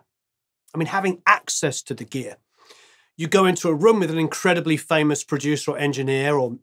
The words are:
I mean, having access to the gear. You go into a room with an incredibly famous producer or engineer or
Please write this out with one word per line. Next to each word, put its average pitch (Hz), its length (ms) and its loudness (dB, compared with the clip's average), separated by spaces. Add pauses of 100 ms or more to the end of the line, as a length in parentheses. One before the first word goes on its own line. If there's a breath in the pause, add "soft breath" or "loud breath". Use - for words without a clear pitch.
(720)
I 151 40 -10
mean, 160 100 -2
having 185 400 -2
access - 560 0
to - 100 -8
the 117 120 -12
gear. 127 320 -10 (800 soft breath)
You 160 100 -4
go 190 180 4
into 180 220 0
a 165 60 2
room 208 260 4
with 170 100 0
an 160 80 -4
incredibly 160 600 0
famous 151 480 0
producer 143 460 -2
or 131 60 -6
engineer 139 600 0
or 123 260 -2